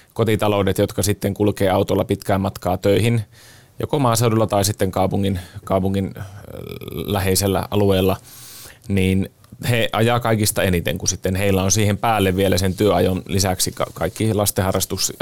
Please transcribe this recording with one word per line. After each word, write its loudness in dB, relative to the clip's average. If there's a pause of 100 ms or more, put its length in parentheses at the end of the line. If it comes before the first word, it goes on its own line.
(140)
kotitaloudet, 2
jotka 0
sitten -2
kulkee 0
autolla 2
pitkää -2
matkaa -2
töihin, 2 (580)
joko -2
maaseudulla 2
tai 2
sitten -2
kaupungin, 0 (240)
kaupungin, 0
eh, -12 (680)
läheisellä 0
alueella, 4 (680)
niin 0 (380)
he 2
ajaa 2
kaikista 0
eniten, 0
kun -8
sitten -4
heillä 2
on 0
siihen 2
päälle 2
vielä 2
sen 0
työajon 2
lisäksi 0
ka-, -4
kaikki -2
lasten 0
harrastus-, -2